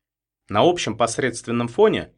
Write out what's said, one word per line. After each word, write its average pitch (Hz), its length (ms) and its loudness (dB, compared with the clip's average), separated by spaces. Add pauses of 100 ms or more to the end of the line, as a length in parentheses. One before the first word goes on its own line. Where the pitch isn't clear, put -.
(500)
На 104 120 2
общем 147 360 0
посредственном 120 720 -2
фоне 151 500 0